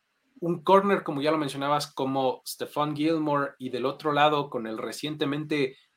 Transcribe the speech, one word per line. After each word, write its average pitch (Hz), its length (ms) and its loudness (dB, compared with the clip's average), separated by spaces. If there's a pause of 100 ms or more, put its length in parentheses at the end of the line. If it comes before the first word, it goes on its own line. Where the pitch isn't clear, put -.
(400)
un 170 220 -2
corner, 196 420 4
como 143 180 -4
ya 151 80 2
lo 160 80 2
mencionabas, 143 480 -2
como 131 580 -2
Stephon 147 500 -4
Gilmore, 147 640 0
y 127 120 -8
del 123 160 -2
otro 143 260 -2
lado, 143 380 4
con 117 160 -6
el 113 100 -6
recientemente 147 1040 -4 (180)